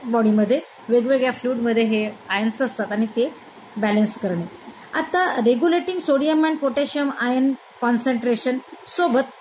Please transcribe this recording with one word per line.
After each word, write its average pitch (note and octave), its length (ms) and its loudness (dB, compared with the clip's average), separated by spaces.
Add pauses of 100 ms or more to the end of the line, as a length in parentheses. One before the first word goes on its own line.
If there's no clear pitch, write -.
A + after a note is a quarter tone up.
बॉडीमध्ये A3 560 2 (300)
वेगवेगळ्या B3 420 2
फ्लुइडमध्ये A#3 520 0
हे G#3+ 280 0 (180)
ions G#3+ 320 -2
असतात A3+ 300 -4
आणि G#3+ 140 0
ते A#3+ 280 -2 (440)
balance G#3 400 0
करणे. F3 280 -4 (480)
आता F4 440 0
regulating E4 640 2 (100)
sodium D#4 360 2
and D#4+ 160 0
potassium C#4+ 480 -2 (160)
ion B3+ 260 2 (320)
concentration A#3+ 760 0 (300)
सोबत C4+ 400 0 (140)